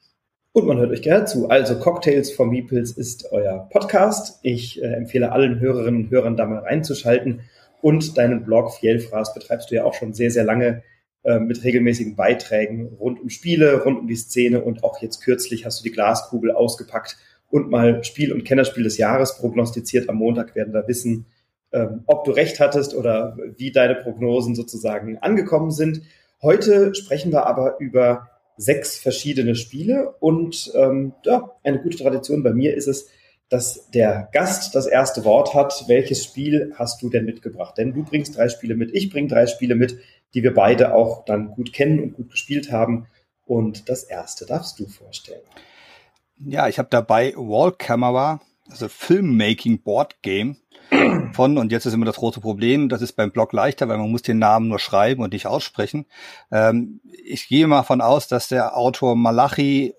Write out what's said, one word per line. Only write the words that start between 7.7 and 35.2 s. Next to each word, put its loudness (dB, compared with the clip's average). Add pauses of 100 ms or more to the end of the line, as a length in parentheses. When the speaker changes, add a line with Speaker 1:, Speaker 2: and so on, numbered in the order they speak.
Speaker 1:
Und 2
deinen 2
Blog 2
Fjellfraß -2
betreibst -8
du -2
ja 0
auch 0
schon -10
sehr, 0
sehr 2
lange, 0 (400)
äh, 2
mit -4
regelmäßigen 2
Beiträgen 0 (140)
rund -4
um -12
Spiele, 2
rund 2
um -8
die -4
Szene. 0
Und -6
auch -4
jetzt -12
kürzlich -2
hast -8
du -16
die -6
Glaskugel -2
ausgepackt -2 (320)
und 0
mal 4
Spiel -4
und -6
Kennerspiel 0
des -4
Jahres 0
prognostiziert. -2
Am -4
Montag -2
werden -4
wir -2
wissen, -4 (460)
ähm, -4
ob 2
du 0
recht 0
hattest 2
oder -2 (180)
wie -8
deine 4
Prognosen -2
sozusagen -6
angekommen 0
sind. -2 (380)
Heute 4
sprechen -4
wir 4
aber 0
über 2 (260)
sechs -2
verschiedene -2
Spiele -4
und, -2
ähm, 2 (140)
ja, 0 (120)
eine -2
gute -4
Tradition -2
bei 2
mir 0
ist -4
es, -6 (400)
dass -4
der 2
Gast -2
das 0
erste 0